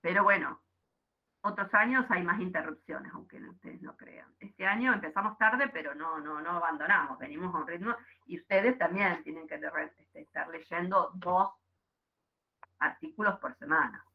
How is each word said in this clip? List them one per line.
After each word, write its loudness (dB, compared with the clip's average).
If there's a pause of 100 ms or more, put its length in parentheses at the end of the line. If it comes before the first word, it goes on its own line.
Pero 4
bueno, 4 (800)
otros -2
años 4
hay 0
más 0
interrupciones, -6
aunque -18
no, -16
ustedes -18
no -14
crean. -20
Este -10
año 2
empezamos -2
tarde, 4
pero -8
no, -6
no, -8
no -6
abandonamos. 2
Venimos -6
a -2
un -4
ritmo -4 (300)
y -8
ustedes 4
también 0
tienen -10
que -8
re-, -6
este, -20
estar -8
leyendo 0
dos 4 (1300)
artículos -2
por -8
semana. 0 (120)